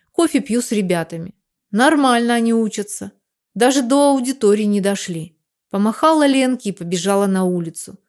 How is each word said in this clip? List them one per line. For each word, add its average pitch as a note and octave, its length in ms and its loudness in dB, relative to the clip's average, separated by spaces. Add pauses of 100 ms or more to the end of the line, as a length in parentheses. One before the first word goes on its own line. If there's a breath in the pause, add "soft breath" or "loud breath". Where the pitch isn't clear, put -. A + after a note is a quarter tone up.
(140 loud breath)
кофе D#4+ 260 0
пью A3 220 -2
с - 100 -6
ребятами». F3 640 -4 (340)
Нормально A#3+ 640 2
они A#3 200 0
учатся. G#3 580 -4 (420)
Даже C4 280 2
до C#4 300 2
аудитории A#3+ 520 0
не G#3 180 0
дошли. F3+ 560 -6 (340)
Помахала C#4+ 560 2
Ленке B3+ 420 0
и F#3 40 -6
побежала F#3 540 -2
на F#3+ 180 0
улицу. F3 520 -6 (120)